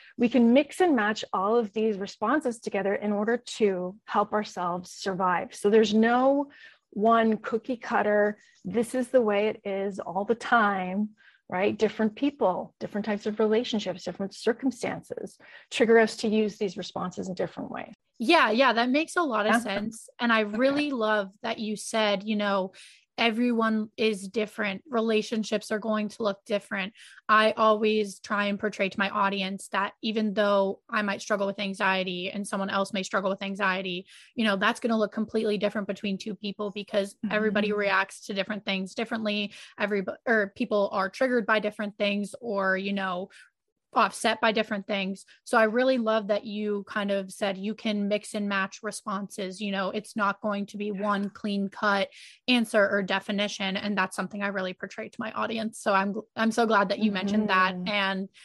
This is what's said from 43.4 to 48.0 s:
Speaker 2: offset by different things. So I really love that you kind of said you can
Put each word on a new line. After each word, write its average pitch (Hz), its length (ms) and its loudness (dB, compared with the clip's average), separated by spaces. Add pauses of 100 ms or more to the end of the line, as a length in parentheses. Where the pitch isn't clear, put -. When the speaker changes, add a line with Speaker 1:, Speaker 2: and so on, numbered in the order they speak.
Speaker 2:
offset 220 440 2
by 226 140 2
different 214 340 -4
things. 196 380 -4 (200)
So - 120 0
I 220 80 6
really 247 320 2
love 220 300 0
that 208 180 0
you 208 420 -4
kind 202 240 -4
of 196 220 -2
said 196 240 -4
you 196 180 -6
can 208 320 -2